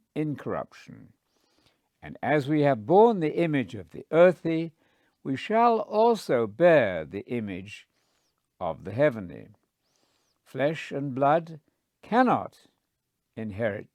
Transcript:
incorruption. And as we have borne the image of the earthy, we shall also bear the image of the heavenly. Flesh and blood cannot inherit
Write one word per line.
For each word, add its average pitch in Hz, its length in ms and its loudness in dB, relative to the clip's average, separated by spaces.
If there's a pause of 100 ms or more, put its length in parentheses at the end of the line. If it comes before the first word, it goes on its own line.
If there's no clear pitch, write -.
(160)
incorruption. - 960 -8 (880)
And - 200 -18
as 139 280 0
we 151 120 0
have 131 240 0
borne 202 360 6
the 151 160 -4
image 147 380 -2
of 90 160 -14
the - 200 -16
earthy, 165 600 2 (500)
we 135 140 -4
shall 226 420 2
also 208 680 2
bear 107 580 4
the 92 220 -10
image 101 600 -10 (720)
of 82 240 -6
the 92 80 -10
heavenly. 104 560 -4 (960)
Flesh 139 480 -6
and 139 240 -8
blood 156 460 0 (400)
cannot 208 640 -2 (720)
inherit 107 580 -6